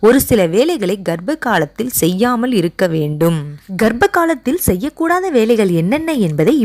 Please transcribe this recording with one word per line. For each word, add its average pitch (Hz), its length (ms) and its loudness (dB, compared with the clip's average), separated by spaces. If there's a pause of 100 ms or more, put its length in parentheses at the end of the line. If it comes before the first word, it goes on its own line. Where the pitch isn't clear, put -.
ஒரு 247 200 6
சில 247 260 2
வேலைகளை 208 560 0
கர்ப்ப 180 440 -4
காலத்தில் 214 560 -2
செய்யாமல் 233 580 0
இருக்க 175 260 0
வேண்டும். 160 540 0 (360)
கர்ப்ப 233 420 0
காலத்தில் 330 500 -2
செய்யக்கூடாத 320 640 -2
வேலைகள் 220 420 2 (100)
என்னென்ன 302 380 -2
என்பதை 165 340 2 (100)